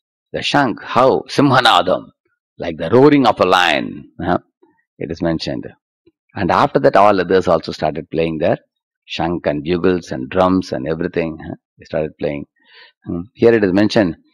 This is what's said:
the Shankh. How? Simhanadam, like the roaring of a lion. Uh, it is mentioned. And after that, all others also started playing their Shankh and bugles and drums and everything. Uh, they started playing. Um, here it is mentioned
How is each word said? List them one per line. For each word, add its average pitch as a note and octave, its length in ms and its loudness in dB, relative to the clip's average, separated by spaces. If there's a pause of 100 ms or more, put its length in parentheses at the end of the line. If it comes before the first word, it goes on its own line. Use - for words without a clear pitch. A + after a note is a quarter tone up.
(320)
the D#2+ 80 -8
Shankh. C3+ 420 -2
How? A#2 480 2
Simhanadam, A2 760 2 (520)
like E2 180 -8
the E2 140 -6
roaring C3+ 360 6
of G#2 140 2
a F#2+ 60 4
lion. D2+ 640 0 (120)
Uh, F2 160 0 (600)
it C#2+ 120 -10
is E2 120 -10
mentioned. D#2+ 440 -6 (680)
And E2+ 160 -4
after A2+ 300 2
that, C#3 160 2
all G2+ 220 4
others F2+ 300 0
also E2+ 240 0
started D#2 380 -6
playing D#2+ 280 -4
their F2+ 200 0 (500)
Shankh E2 380 -4
and D2 160 -4
bugles F2 480 -2
and C2 180 -10
drums F#2 440 0
and C2+ 160 -6
everything. E2 520 -6
Uh, - 140 -14 (240)
they - 60 -20
started D#2 340 -6
playing. D2 280 -6 (640)
Um, F2 260 -8
here A#2 180 4
it A2+ 100 2
is F#2 100 2
mentioned G2+ 440 0 (180)